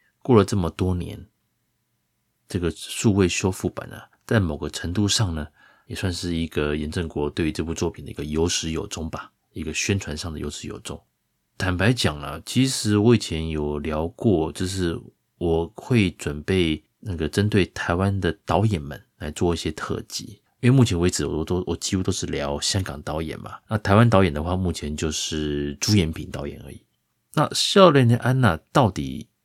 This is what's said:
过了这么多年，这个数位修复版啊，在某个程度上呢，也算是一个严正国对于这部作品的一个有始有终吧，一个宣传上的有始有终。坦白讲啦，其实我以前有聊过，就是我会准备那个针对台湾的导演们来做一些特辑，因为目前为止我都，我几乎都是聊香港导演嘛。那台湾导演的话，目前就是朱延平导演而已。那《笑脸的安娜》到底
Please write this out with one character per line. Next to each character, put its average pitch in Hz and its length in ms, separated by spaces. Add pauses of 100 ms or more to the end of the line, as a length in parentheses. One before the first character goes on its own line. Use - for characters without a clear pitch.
(220)
过 123 160
了 98 80
这 107 100
么 85 140
多 92 260
年， 82 320 (1200)
这 - 100
个 85 140
数 - 420
位 95 140
修 95 240
复 90 180
版 - 200
啊， - 180 (180)
在 117 140
某 78 180
个 78 120
程 82 240
度 104 120
上 95 300
呢， 76 100 (400)
也 - 80
算 95 180
是 85 220
一 82 140
个 73 280
严 78 140
正 80 200
国 73 200
对 82 160
于 78 60
这 85 100
部 80 120
作 82 180
品 73 140
的 71 40
一 - 40
个 71 100
有 76 240
始 82 240
有 78 160
终 80 220
吧， - 240 (180)
一 - 140
个 78 80
宣 98 260
传 76 160
上 82 160
的 76 80
有 73 100
始 73 200
有 67 100
终。 - 200 (580)
坦 92 200
白 101 160
讲 78 260
啦， - 240
其 131 220
实 107 320
我 110 160
以 110 60
前 80 300
有 73 280
聊 78 300
过， 82 440
就 - 140
是 92 340 (380)
我 85 380
会 107 360
准 73 300
备 82 420 (160)
那 95 160
个 78 140
针 101 180
对 98 200
台 - 260
湾 98 260
的 87 160 (100)
导 95 200
演 98 160
们 69 180 (200)
来 76 100
做 87 240
一 80 40
些 - 140
特 - 360
辑， - 340 (200)
因 123 100
为 - 0
目 131 120
前 92 160
为 87 80
止 78 160
我 78 220
都， 90 220
我 87 80
几 - 200
乎 92 60
都 92 100
是 - 140
聊 73 340
香 - 220
港 71 220
导 78 180
演 78 180
嘛。 - 280
那 110 100
台 98 160
湾 113 160
导 98 140
演 82 100
的 73 80
话， 87 160
目 90 160
前 76 240
就 80 140
是 73 680
朱 107 160
延 82 160
平 73 200
导 71 160
演 71 180
而 67 60
已。 - 100 (520)
那 151 200
《笑 185 380
脸 135 160
的 120 100
安 131 240
娜》 90 160 (140)
到 127 180
底 69 380 (180)